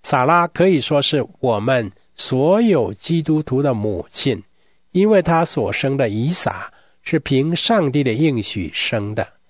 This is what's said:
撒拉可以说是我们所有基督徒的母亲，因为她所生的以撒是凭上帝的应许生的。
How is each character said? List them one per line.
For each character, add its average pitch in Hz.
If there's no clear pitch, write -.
撒 127
拉 170
可 180
以 170
说 143
是 139
我 113
们 117
所 160
有 135
基 165
督 156
徒 131
的 139
母 104
亲， -
因 196
为 202
她 165
所 107
生 139
的 127
以 113
撒 -
是 160
凭 143
上 175
帝 143
的 120
应 135
许 90
生 104
的。 110